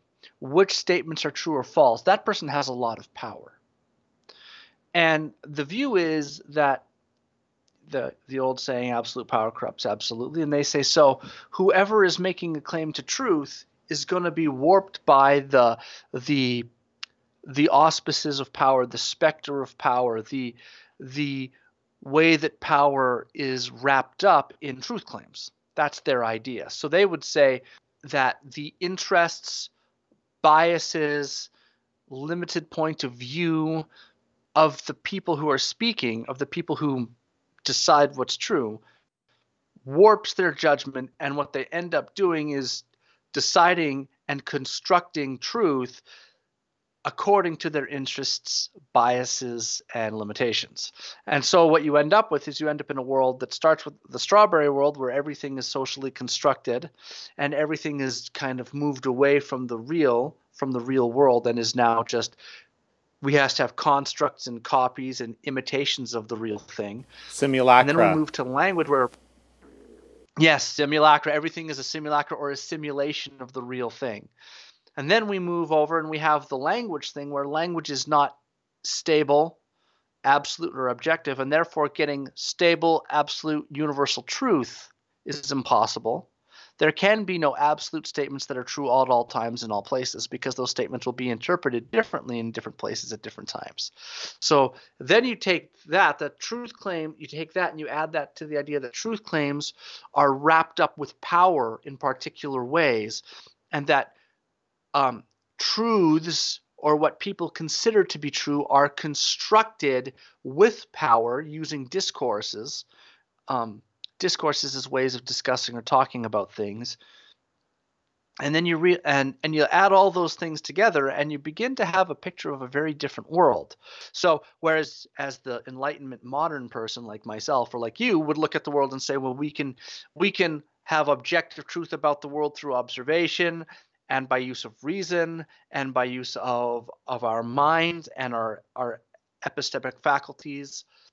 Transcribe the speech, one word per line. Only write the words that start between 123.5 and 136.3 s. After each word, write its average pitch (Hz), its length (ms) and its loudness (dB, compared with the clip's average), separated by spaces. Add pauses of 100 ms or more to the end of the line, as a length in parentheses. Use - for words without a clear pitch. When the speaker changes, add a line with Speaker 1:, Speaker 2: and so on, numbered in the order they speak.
Speaker 1:
So 160 300 2 (180)
whereas 156 460 0 (120)
as 139 200 -8
the 123 280 -10
Enlightenment 131 560 -10
modern 139 460 -6
person 113 360 -10
like 107 200 -16
myself 120 480 -2
or 120 80 -8
like 117 180 -8
you 220 200 2
would 151 200 0
look 156 160 0
at 151 100 -4
the 151 60 -8
world 139 220 2
and 135 100 -10
say, 139 140 -4
"Well, 131 180 -4
we 143 160 -6
can, 139 260 -8 (380)
we 190 160 0
can 165 320 -2 (220)
have 151 240 2
objective 143 580 -2
truth 170 280 -8
about 147 260 0
the 147 80 -12
world 147 260 -4
through 143 200 -6
observation 160 920 -2 (420)
and 131 200 -4
by 127 100 0
use 127 260 -8
of 113 100 -18 (100)
reason 165 640 -4 (260)
and 135 220 -6
by 127 100 2
use 127 320 -8